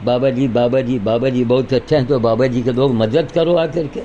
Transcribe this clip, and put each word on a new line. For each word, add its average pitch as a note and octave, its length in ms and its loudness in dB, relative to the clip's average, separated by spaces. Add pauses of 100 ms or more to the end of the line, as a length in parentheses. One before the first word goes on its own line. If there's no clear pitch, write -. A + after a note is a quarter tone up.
"बाबा B2 260 2
जी, C3 180 0
बाबा A#2+ 320 2
जी, B2+ 180 -2
बाबा A2+ 300 0
जी B2+ 160 0
बहुत B2 280 0
अच्छे C3+ 240 0
हैं", B2+ 100 2
तो C3+ 120 0
बाबा A#2 280 2
जी B2 160 0
के B2 100 0
लोग B2+ 220 2
मदद A2+ 380 0
करो E3+ 220 0
आकर E3 320 -2
के। C#3+ 180 -10